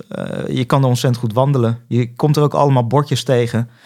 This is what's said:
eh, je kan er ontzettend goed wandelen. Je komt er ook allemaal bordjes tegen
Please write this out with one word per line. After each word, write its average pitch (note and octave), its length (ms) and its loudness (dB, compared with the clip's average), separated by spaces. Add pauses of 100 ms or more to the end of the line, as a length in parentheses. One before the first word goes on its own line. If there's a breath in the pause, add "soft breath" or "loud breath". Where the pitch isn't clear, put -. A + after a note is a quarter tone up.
eh, - 480 -8
je B2+ 100 -2
kan C#3 160 2
er C3 60 4
ontzettend B2 360 0
goed A2 100 -4
wandelen. B2 540 0
Je A#2+ 280 -2
komt D3+ 220 2
er D3 60 4
ook D3 100 0
allemaal C#3 340 2
bordjes C3+ 360 0
tegen A#2+ 460 0 (160 loud breath)